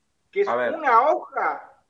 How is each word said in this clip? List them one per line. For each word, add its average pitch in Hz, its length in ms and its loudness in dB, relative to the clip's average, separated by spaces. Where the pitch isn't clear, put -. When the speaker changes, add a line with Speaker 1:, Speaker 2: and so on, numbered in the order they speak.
Speaker 1:
que 196 120 -2
es 202 80 2
Speaker 2:
A 120 80 0
ver. 247 160 -2
Speaker 1:
una 277 360 2
hoja 208 640 -4